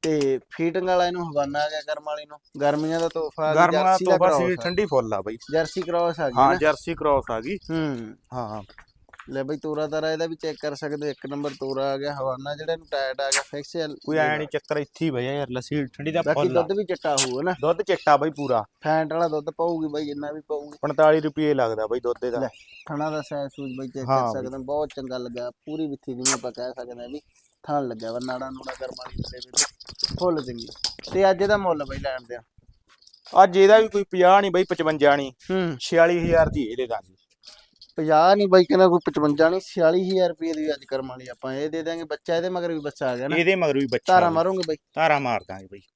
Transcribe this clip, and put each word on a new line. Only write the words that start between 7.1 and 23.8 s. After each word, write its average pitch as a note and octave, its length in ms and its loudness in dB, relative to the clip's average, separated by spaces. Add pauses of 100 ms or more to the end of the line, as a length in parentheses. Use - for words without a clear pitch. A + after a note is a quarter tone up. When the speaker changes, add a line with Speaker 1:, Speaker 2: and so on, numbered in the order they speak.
Speaker 2:
ਆ A2+ 100 -2
ਗਈ। D#3+ 160 -6 (120)
Speaker 1:
ਹੂੰ। C#3 460 -4 (180)
Speaker 2:
ਹਾਂ। G#2+ 280 -8 (680)
Speaker 1:
ਲੈ C3+ 140 -6
ਬਾਈ, D3 140 -6
ਤੋਰਾ D3+ 300 -6
ਤਾਰਾ D#3 240 -2
ਇਹਦਾ D#3+ 140 -2
ਵੀ E3 100 -6
ਚੈੱਕ D#3 260 -8
ਕਰ D3+ 140 -6
ਸਕਦੇ D3 300 -8
ਹੋ, D3 60 -4
ਇੱਕ - 140 -12
ਨੰਬਰ C#3+ 340 -6
ਤੋਰਾ C3+ 320 -4
ਆ C3+ 60 -4
ਗਿਆ, C#3+ 160 -6
ਹਵਾਨਾ C3+ 420 -6
ਜਿਹੜਾ D#3 180 -6
ਇਹਨੂੰ D#3+ 140 -10
ਟਾਇਟ C3+ 340 -4
ਆ C#3 100 -2
ਗਿਆ, - 100 2
ਫਿਕਸ - 340 -12
ਆ। D#3+ 120 -6 (180)
Speaker 2:
ਕੋਈ D3+ 120 -2
ਐ D3+ 200 0
ਨੀ D3+ 80 -6
ਚੱਕਰ, D3 320 -6
ਇੱਥੇ D3+ 280 -6
ਹੀ D#3+ 60 0
ਬਹਿ B2 120 -4
ਜਾ C3 80 -4
ਯਾਰ, C#3+ 180 -6
ਲੱਸੀ C3 360 -6
ਠੰਡੀ C3+ 260 -10
ਦਾ E3+ 100 -2
Speaker 1:
ਬਾਕੀ D3+ 180 0
Speaker 2:
ਫੁੱਲ C3+ 180 0
ਆ। F3 40 2
Speaker 1:
ਦੁੱਧ F3 160 -2
ਵੀ G#3 80 -4
ਚਿੱਟਾ E3 300 -2
ਹੋਊਗਾ C3 260 0
ਨਾ? F3+ 200 -2
Speaker 2:
ਦੁੱਧ E3+ 200 0
ਚਿੱਟਾ D#3 360 2
ਬਾਈ D3+ 120 0
ਪੂਰਾ। C3+ 340 -2 (200)
Speaker 1:
ਫੈਂਟ D#3 300 -2
ਵਾਲਾ E3+ 140 0
ਦੁੱਧ D3+ 220 -4
ਪਾਊਗੀ E3 380 -4
ਬਾਈ, D3 180 -6
ਜਿੰਨਾ D3 260 -8
ਵੀ D#3 160 -12
ਪਾਊਗੀ। D3 340 -8
Speaker 2:
ਪੰਤਾਲੀ D#3 380 4
ਰੁਪਏ D3+ 340 0
ਲੱਗਦਾ A2+ 340 0
ਬਾਈ A#2 120 0
ਦੁੱਧ A#2+ 240 -4
ਇਹਦਾ। A#2+ 160 -2
Speaker 1:
ਲੈ, B2 80 -2 (420)
ਥਣਾ D3+ 200 -4
ਦਾ D#3 120 -6
ਸਾਈਜ਼ C#3 340 -8
ਸੂਜ਼ C3+ 220 -10
ਬਾਈ C3+ 100 -10